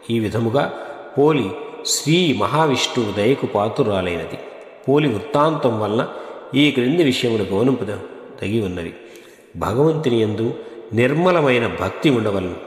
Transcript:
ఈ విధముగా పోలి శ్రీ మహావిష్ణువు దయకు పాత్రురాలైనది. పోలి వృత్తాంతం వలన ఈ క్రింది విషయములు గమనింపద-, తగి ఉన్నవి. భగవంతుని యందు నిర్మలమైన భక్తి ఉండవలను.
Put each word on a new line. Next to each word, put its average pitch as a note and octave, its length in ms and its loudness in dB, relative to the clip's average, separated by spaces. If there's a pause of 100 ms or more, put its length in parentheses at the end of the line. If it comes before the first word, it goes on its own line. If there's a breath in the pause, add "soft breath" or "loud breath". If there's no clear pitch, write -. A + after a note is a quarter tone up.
(100)
ఈ A2+ 80 0
విధముగా A2+ 540 0 (460 loud breath)
పోలి C#3 320 4 (360)
శ్రీ D#3+ 520 2
మహావిష్ణువు B2 760 0
దయకు A2+ 340 2
పాత్రురాలైనది. F#2+ 920 -2 (500)
పోలి D3 200 4
వృత్తాంతం C3 720 0
వలన G#2+ 280 0 (460 loud breath)
ఈ C#3+ 160 6
క్రింది C3 340 2
విషయములు A#2+ 380 2
గమనింపద-, G2+ 1000 -2
తగి G#2+ 200 0
ఉన్నవి. F2+ 320 -6 (600 loud breath)
భగవంతుని A#2+ 680 2
యందు G#2+ 320 0 (380 loud breath)
నిర్మలమైన C3+ 760 4
భక్తి F#2 440 0
ఉండవలను. G2 440 0 (120)